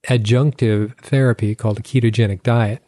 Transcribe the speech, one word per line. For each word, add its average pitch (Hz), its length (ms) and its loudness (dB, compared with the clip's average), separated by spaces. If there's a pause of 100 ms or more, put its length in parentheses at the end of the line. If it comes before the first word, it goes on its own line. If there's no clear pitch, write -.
adjunctive 117 880 0
therapy 120 560 0
called 107 240 -4
a 110 40 -10
ketogenic 113 600 0
diet 117 460 0